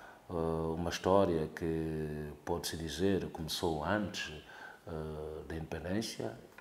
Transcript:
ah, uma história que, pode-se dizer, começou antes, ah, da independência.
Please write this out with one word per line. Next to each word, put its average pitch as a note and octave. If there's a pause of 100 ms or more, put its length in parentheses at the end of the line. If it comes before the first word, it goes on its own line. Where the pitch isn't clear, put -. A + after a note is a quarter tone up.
(300)
ah, - (420)
uma E2+
história F2+
que, D#2 (140)
pode-se E2+
dizer, E2
começou D#2
antes, G2 (540)
ah, D#2
da D#2+
independência. F2+ (280)